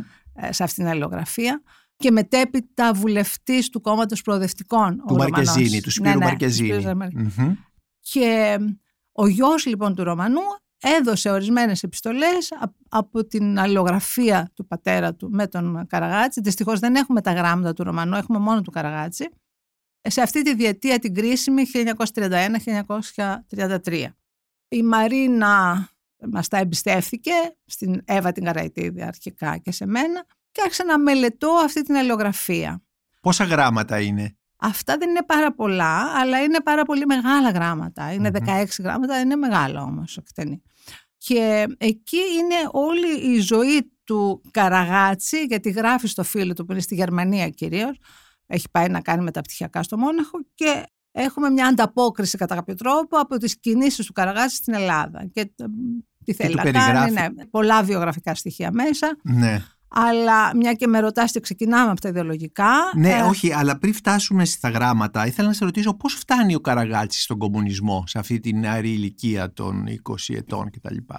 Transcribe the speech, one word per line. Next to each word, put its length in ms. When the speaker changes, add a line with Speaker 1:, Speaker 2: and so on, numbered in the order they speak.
Speaker 1:
ε, 180
σε 120
αυτήν 200
την 80
αλληλογραφία. 680
Και 140
μετέπειτα 840
βουλευτής 760
του 120
κόμματος 400
Προοδευτικών, 720
ο 140
Speaker 2:
Του 80
Speaker 1:
Ρωμανός. 320
Speaker 2:
Μαρκεζίνη, 340
του 100
Σπύρου 180
Speaker 1:
Ναι, 60
ναι, 100
Speaker 2:
Μαρκεζίνη. 440
Speaker 1:
του 120
Σπύρου 160
Μαρκεζίνη. 400
Speaker 2:
Μμμ. 160
Speaker 1:
Και 580
ο 160
γιος, 380
λοιπόν, 300
του 80
Ρωμανού 360
έδωσε 300
ορισμένες 540
επιστολές 760
απ-, 160
από 360
την 340
αλληλογραφία 920
του 140
πατέρα 480
του 160
με 160
τον 400
Καραγάτση. 540
Δυστυχώς 380
δεν 160
έχουμε 260
τα 120
γράμματα 400
του 100
Ρωμανού, 320
έχουμε 240
μόνο 220
του 100
Καραγάτση. 580
Σε 200
αυτή 200
τη 140
διετία 440
την 140
κρίσιμη, 520
χίλια 140
εννιακόσια 340
τριάντα 240
ένα 200
χίλια 220
εννιακόσια 680
τριάντα 320
τρία. 380
Η 160
Μαρίνα 1040
μας 160
τα 100
εμπιστεύθηκε, 720
στην 400
Εύα 260
την 120
Καραϊτίδη 580
αρχικά 560
και 140
σε 140
μένα, 400
και 120
άρχισα 220
να 140
μελετώ 500
αυτή 180
την 140
αλληλογραφία. 880
Speaker 2:
Πόσα 220
γράμματα 560
είναι; 380
Speaker 1:
Αυτά 400
δεν 120
είναι 160
πάρα 280
πολλά, 680
αλλά 240
είναι 180
πάρα 220
πολύ 220
μεγάλα 440
γράμματα. 640
Είναι 160
Speaker 2:
Μμμ. 20
Speaker 1:
δεκαέξι 360
γράμματα, 380
είναι 160
μεγάλα 480
όμως, 340
εκτενή. 440
Και 480
εκεί 400
είναι 540
όλη 640
η 40
ζωή 520
του 380
Καραγάτση, 920
γιατί 240
γράφει 380
στο 160
φίλο 300
του 120
που 60
είναι 100
στη 140
Γερμανία 540
κυρίως, 480
έχει 240
πάει 180
να 120
κάνει 220
μεταπτυχιακά 600
στο 140
Μόναχο, 400
και 300
έχουμε 380
μια 180
ανταπόκριση 680
κατά 180
κάποιο 200
τρόπο 420
από 200
τις 220
κινήσεις 460
του 80
Καραγάτση 420
στην 180
Ελλάδα. 600
Και, 60
ε, 60
τι 200
Speaker 2:
Και 100
Speaker 1:
θέλει 180
Speaker 2:
του 60
Speaker 1:
να 140
κάνει, 60
Speaker 2:
περιγράφει. 280
Speaker 1:
ναι, 100
πολλά 380
βιογραφικά 520
στοιχεία 360
μέσα. 520
Speaker 2:
Ναι. 400
Speaker 1:
Αλλά 680
μια 180
και 140
με 120
ρωτάς 320
και 80
ξεκινάμε 520
από 100
τα 80
ιδεολογικά, 640
Speaker 2:
Ναι, 160
Speaker 1:
ε, 100
Speaker 2:
όχι, 320
αλλά 240
πριν 160
φτάσουμε 520
στα 240
γράμματα, 580
ήθελα 200
να 60
σε 120
ρωτήσω 280
πώς 200
φτάνει 420
ο 40
Καραγάτσης 640
στον 140
κομμουνισμό, 680
σε 120
αυτή 200
την 200
νεαρή 320
ηλικία 640
των 320
είκοσι 480
ετών 360
κτλ. 260